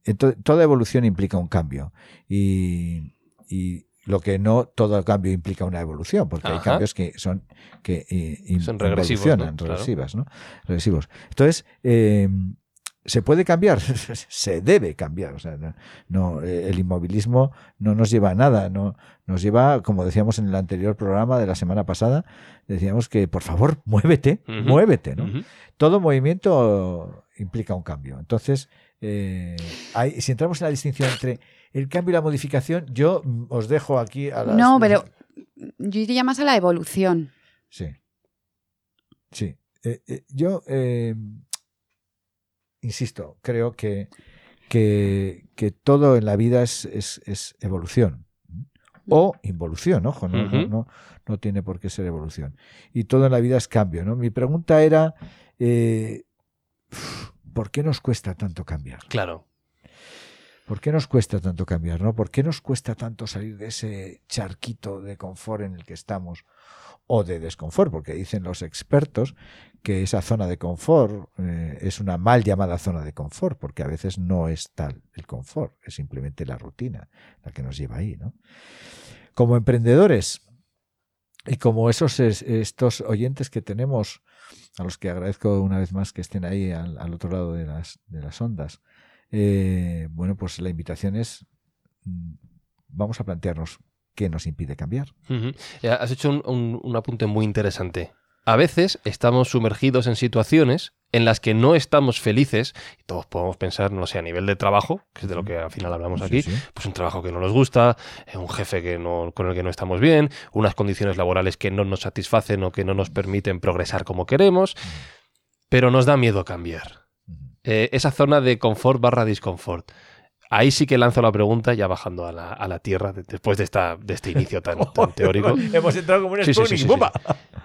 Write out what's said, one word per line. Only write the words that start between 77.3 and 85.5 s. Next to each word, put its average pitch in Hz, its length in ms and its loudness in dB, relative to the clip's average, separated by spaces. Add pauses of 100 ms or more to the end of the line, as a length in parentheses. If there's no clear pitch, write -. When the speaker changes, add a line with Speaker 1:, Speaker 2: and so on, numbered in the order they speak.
Speaker 1:
la - 80 -16
que 71 100 -10
nos 65 160 -10
lleva 62 200 -10
ahí, 101 180 -6
¿no? - 180 -12 (1000)
Como 120 220 4
emprendedores 120 840 4 (1080)
y 139 120 -4
como 113 320 2
esos 139 280 0
es-, 113 240 2
estos 117 600 -2
oyentes 120 480 -4
que - 120 -6
tenemos, 117 600 -4 (540)
a 95 60 -8
los 90 160 -8
que 98 120 -6
agradezco 98 500 -2